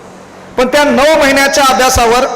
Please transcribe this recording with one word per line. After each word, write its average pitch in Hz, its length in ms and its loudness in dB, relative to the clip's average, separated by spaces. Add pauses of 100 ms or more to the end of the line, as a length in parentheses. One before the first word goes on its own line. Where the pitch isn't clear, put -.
(560)
पण 254 120 0
त्या 294 160 0
नऊ 285 340 2
महिन्याच्या 277 500 0
अभ्यासावर 254 680 0